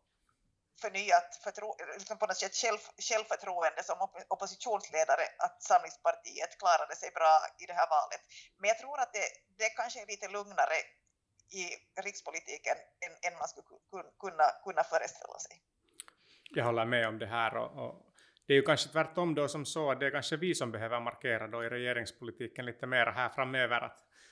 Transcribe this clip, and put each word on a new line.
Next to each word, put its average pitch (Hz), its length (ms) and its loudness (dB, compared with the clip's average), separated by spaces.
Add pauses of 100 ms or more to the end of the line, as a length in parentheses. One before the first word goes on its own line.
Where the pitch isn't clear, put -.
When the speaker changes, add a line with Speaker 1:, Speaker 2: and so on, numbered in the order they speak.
(800)
Speaker 1:
förnyat 196 480 2 (140)
förtro-, 208 340 -8 (220)
liksom 202 180 -10
på 214 80 0
något 190 120 -2
sätt - 240 -4
själv-, 214 280 -2 (180)
självförtroende 185 760 0
som - 220 -4
op-, 185 200 -12 (100)
oppositionsledare, 180 880 0 (200)
att - 180 -8
Samlingspartiet 165 880 2 (100)
klarade 160 400 4
sig 151 80 -8 (100)
bra 160 140 8 (280)
i - 40 -14
det - 140 -6
här - 180 2
valet. - 260 -2 (360)
Men 196 80 0
jag 226 120 4
tror 269 200 -8
att 247 140 -2
det, 196 140 -2 (340)
det 220 80 2 (100)
kanske 233 240 -6
är 208 100 -14
lite 202 140 -10 (100)
lugnare 180 400 0 (840)
i - 20 -4 (420)
rikspolitiken 151 720 -6 (280)
än, - 80 -14 (140)
än 170 120 -4
man 147 80 -4
skulle - 220 -16
ku-, - 220 -20
kun-, 190 200 -12 (120)
kunna, 160 240 6 (180)
kunna 170 180 0
föreställa - 640 -4
sig. - 100 -20 (960)
Speaker 2:
Jag 127 160 -2
håller 117 200 2
med 117 220 2
om 110 120 -4
det 107 180 -6
här, 113 140 2 (100)
och, 120 100 -6 (120)
och 120 100 -8 (520)
det 143 80 4
är 139 40 10
ju 135 120 6
kanske 147 200 4
tvärtom 160 460 0
då 143 120 2
som 147 180 -6
så, 151 260 0
att 127 80 0
det 139 60 0
är 135 60 2
kanske 143 260 -2
vi 170 180 0
som 120 160 -2
behöver 113 280 -2
markera 117 480 -2
då 117 160 -4
i 117 60 -4
regeringspolitiken 120 960 -4
lite 120 220 -8
mer 123 180 4
här 117 240 0
framöver, 127 520 2
att - 180 -10 (320)